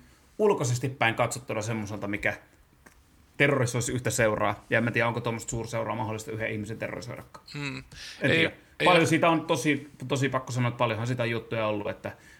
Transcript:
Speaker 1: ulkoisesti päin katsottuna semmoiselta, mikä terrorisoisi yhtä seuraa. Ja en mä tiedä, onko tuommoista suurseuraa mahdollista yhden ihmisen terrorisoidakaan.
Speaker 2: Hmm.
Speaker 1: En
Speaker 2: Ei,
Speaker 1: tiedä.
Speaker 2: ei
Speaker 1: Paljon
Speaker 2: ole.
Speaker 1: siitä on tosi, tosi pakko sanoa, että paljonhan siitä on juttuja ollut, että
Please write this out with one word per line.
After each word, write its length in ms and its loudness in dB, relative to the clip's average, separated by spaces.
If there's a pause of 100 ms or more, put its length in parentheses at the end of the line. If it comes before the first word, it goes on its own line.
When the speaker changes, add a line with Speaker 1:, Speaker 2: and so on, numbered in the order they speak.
(380)
Speaker 1:
ulkoisesti 500 2
päin 260 0
katsottuna 480 -2
semmoiselta, 460 -6
mikä 280 -2 (1000)
terrorisoisi 560 2
yhtä 180 -2
seuraa. 600 2
Ja 80 2
en 60 2
mä 60 0
tiedä, 180 2
onko 120 -2
tuommoista 300 -6
suurseuraa 460 -4
mahdollista 360 -6
yhden 200 -4
ihmisen 260 -6
terrorisoidakaan. 760 -10
Speaker 2:
Hmm. 240 -8
Speaker 1:
En 520 -4
Speaker 2:
Ei, 80 6
Speaker 1:
tiedä. 160 2 (260)
Speaker 2:
ei 40 0
Speaker 1:
Paljon 160 8
Speaker 2:
ole. 60 6
Speaker 1:
siitä 220 4
on 180 2
tosi, 440 0 (180)
tosi 200 0
pakko 240 -4
sanoa, 160 2
että 100 -4
paljonhan 280 0
siitä 160 -2
on 80 0
juttuja 360 -2
ollut, 240 -2
että 220 -8 (280)